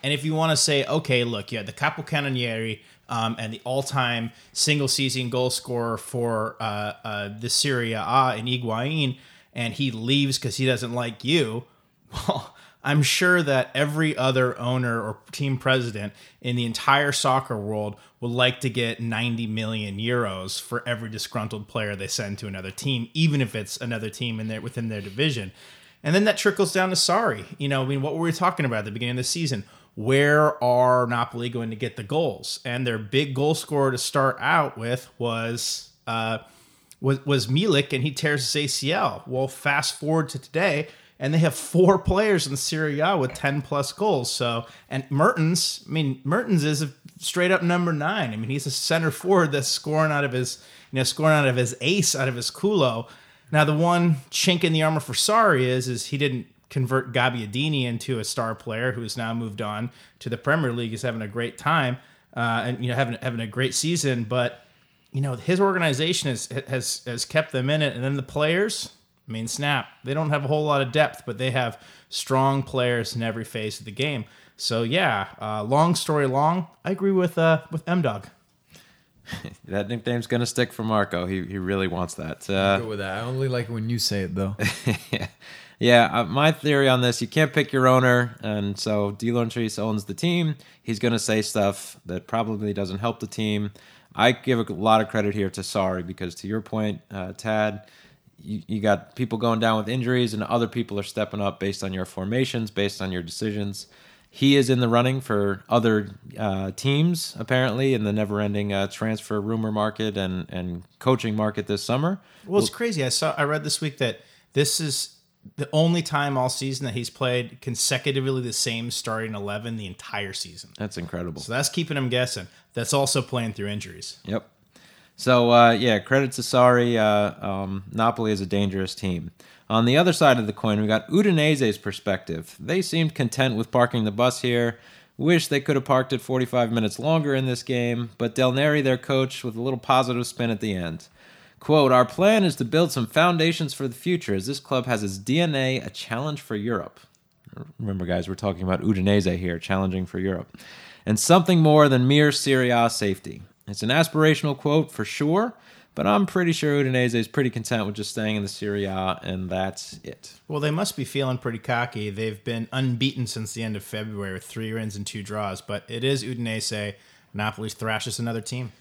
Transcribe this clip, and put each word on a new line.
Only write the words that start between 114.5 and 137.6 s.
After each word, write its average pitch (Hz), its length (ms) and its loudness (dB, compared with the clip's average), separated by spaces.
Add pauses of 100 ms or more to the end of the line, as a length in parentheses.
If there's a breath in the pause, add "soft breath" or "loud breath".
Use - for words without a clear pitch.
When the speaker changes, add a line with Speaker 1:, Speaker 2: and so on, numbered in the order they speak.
Speaker 1:
this 143 280 0
is 147 340 -4 (420)
the 143 160 -6
only 165 300 4
time 143 340 -2
all 127 140 0
season 135 340 -6
that 120 80 -4
he's 117 160 -6
played 123 540 -4
consecutively 131 800 -2
the 117 100 -6
same 117 380 -2
starting 110 440 -4
eleven 104 440 -6
the 104 80 -8
entire 95 480 -8
season. - 420 -12
Speaker 2:
That's 104 220 -8
incredible. 85 420 -8
Speaker 1:
So - 120 -10
that's 139 180 -2
keeping 160 260 -4
him 131 140 -2
guessing. 123 380 -2 (260 soft breath)
That's 117 180 -4
also 139 300 2
playing 117 320 -4
through 101 140 -6
injuries. 95 560 -10
Speaker 2:
Yep. 107 220 -6 (720 soft breath)
So, 123 340 6
uh, 120 200 12
yeah, 113 300 4
credit 135 320 2
to 131 100 -6
Sarri. 123 540 6
Uh, 104 480 2
um, 95 460 -4
Napoli 113 400 2
is 98 120 0
a 95 40 -4
dangerous 95 480 -2
team. 87 360 -4 (400 soft breath)
On 113 140 4
the 123 120 6
other 175 160 6
side 139 260 6
of 107 80 0
the 107 60 -4
coin, 107 280 0
we 107 60 2
got 107 220 0
Udinese's 151 680 4
perspective. 92 840 -6
They 160 220 -2
seemed 160 340 0
content 127 420 0
with 113 140 -4
parking 123 340 4
the 107 60 2
bus 120 320 2
here. 120 360 0 (380 loud breath)
Wish 160 320 2
they 143 120 2
could 139 160 0
have 135 80 0
parked 131 280 2
it 123 80 -2
forty-five 123 520 0
minutes 110 260 0
longer 147 360 2
in 131 120 0
this 123 160 -2